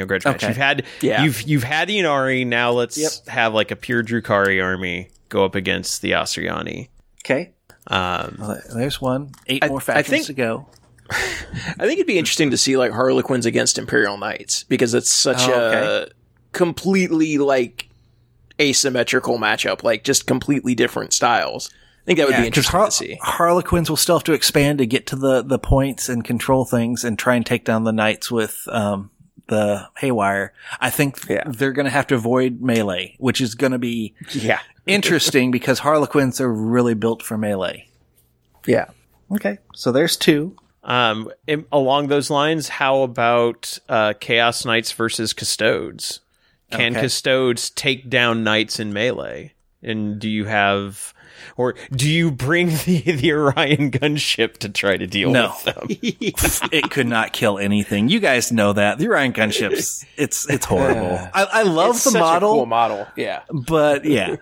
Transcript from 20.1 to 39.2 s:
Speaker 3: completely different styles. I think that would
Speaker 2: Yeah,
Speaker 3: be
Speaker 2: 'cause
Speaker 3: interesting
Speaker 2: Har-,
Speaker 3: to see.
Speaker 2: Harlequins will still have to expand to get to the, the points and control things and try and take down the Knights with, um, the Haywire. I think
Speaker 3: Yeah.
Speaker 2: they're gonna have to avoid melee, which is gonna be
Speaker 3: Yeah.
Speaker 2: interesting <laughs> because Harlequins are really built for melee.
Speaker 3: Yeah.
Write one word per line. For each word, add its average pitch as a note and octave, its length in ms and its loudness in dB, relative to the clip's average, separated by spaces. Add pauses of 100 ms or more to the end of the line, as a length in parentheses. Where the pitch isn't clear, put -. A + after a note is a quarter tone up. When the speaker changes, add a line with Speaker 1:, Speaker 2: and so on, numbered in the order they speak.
Speaker 3:
completely B2+ 480 0
different A#2 380 0
styles. A2 580 0
I - 340 -20
think F3 140 2
that C#3+ 80 4
would C3+ 60 4
Speaker 2:
Yeah, A#2+ 80 4
Speaker 3:
be - 100 4
Speaker 2:
'cause - 60 2 (100)
Speaker 3:
interesting E3+ 120 0
Speaker 2:
Har-, G#3+ 80 4
Speaker 3:
to - 40 -2
see. - 300 -4
Speaker 2:
Harlequins F3 680 2
will D#3 80 0
still E3+ 200 4
have - 80 -2
to E3 80 2
expand C#3+ 460 2
to C3 60 4
get A#2+ 220 -2
to - 80 -6
the, C3+ 260 2
the C3 180 -2
points C3+ 500 0
and A#2 140 -2
control B2 420 0
things A#2 400 -2
and A2 120 -2
try B2 180 2
and A#2 100 0
take A#2+ 180 -2
down A2+ 220 0
the A2 80 0
Knights G#2+ 360 0
with, A2 400 -4
um, G2+ 400 -2 (380)
the G#2 400 0 (120)
Haywire. G2 520 0 (300)
I B2+ 80 0
think C#3+ 300 -2 (100)
Speaker 3:
Yeah. - 160 -2
Speaker 2:
they're C3+ 260 -2
gonna C3+ 180 -2
have C3+ 180 0
to C#3 80 2
avoid A#2+ 460 0
melee, G#2 580 -2
which B2 200 0
is A#2 160 -2
gonna C3 240 0
be A#2 340 -4 (180)
Speaker 3:
Yeah. A2 280 -2 (260)
Speaker 2:
interesting F3 640 2
<laughs> B2 60 2
because B2 220 0
Harlequins C#3+ 600 2
are B2+ 100 0
really A#2 420 2
built A2+ 300 -2
for A2 140 -6
melee. G2+ 500 -4 (800)
Speaker 3:
Yeah. A#2 200 2 (460)